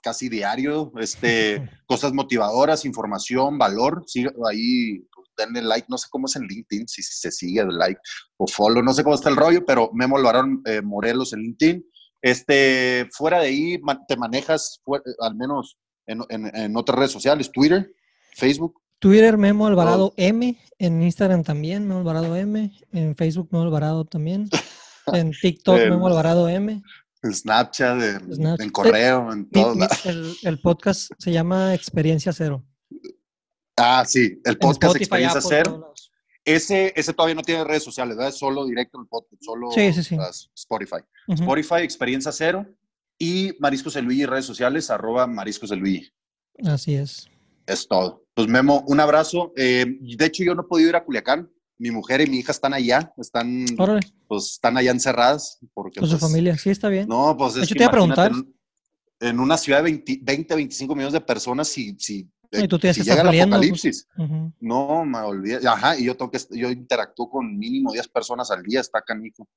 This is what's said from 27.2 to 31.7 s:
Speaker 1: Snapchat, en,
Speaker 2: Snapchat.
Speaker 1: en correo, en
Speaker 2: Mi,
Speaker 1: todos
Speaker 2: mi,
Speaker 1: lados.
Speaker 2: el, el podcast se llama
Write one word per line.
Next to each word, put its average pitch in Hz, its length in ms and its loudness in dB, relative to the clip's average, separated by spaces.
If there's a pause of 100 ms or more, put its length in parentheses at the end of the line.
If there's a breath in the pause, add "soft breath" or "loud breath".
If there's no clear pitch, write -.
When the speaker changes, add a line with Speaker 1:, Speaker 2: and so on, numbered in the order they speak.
Speaker 1:
Snapchat, 120 800 0
en, 98 340 -4
Speaker 2:
Snapchat. 156 260 -2
Speaker 1:
en 107 100 -6
correo, 113 600 4
en 107 100 -6
Speaker 2:
Mi, 92 100 -8
Speaker 1:
todos 120 240 4
Speaker 2:
mi, 180 60 2
Speaker 1:
lados. - 260 0
Speaker 2:
el, 165 340 -6
el 165 180 -4
podcast - 600 -2
se 175 120 -4
llama 185 440 0